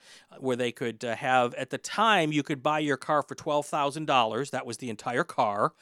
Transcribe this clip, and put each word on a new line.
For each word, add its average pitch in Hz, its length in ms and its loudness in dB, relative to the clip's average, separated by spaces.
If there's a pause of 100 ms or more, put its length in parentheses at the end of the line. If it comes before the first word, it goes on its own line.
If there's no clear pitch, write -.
(320)
uh, - 40 -20
where 127 200 0
they 123 160 0
could, 117 320 -6
uh, 117 120 -2
have, 127 400 2
at 135 160 -8
the 135 80 -6
time, 202 520 2
you 147 120 2
could 139 200 -4
buy 151 160 2
your 143 160 0
car 147 280 0
for - 120 -12
twelve 147 300 -2
thousand 151 400 -2
dollars. 127 460 2
That 127 160 -4
was 113 100 -8
the 123 140 -8
entire 123 340 -2
car. 113 560 0